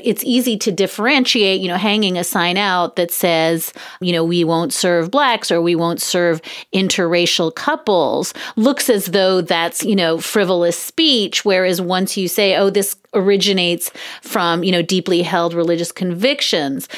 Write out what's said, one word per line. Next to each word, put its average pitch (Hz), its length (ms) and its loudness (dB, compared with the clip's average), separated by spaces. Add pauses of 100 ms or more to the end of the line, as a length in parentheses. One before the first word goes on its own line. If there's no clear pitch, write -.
it's 226 180 0
easy 247 320 0
to 208 160 -2
differentiate, 208 880 0
you 185 80 -4
know, 175 80 -2
hanging 202 420 0
a 175 60 -2
sign 175 320 0
out 185 400 0
that 175 160 -2
says, 165 640 0 (260)
you 180 140 -2
know, 165 100 0
"We 170 220 0
won't 165 260 0
serve 175 400 0
blacks," 254 400 0
or, 170 100 2
"We 170 140 2
won't 170 260 -2
serve 170 400 0 (320)
interracial 175 800 0
couples," 175 800 0 (220)
looks 262 340 2
as 202 180 0
though 185 340 2
that's, 170 420 -2
you 226 140 2
know, 165 200 2
frivolous 175 600 2
speech, 262 640 0
whereas 185 380 2
once 185 340 -2
you 185 140 -2
say, 196 260 2
"Oh, 196 140 2
this 196 260 -2 (180)
originates 185 800 0 (300)
from, 170 420 0
you 185 80 0
know, 175 100 2
deeply 175 420 0
held 170 300 0
religious 170 380 -2
convictions," 180 960 -2 (100)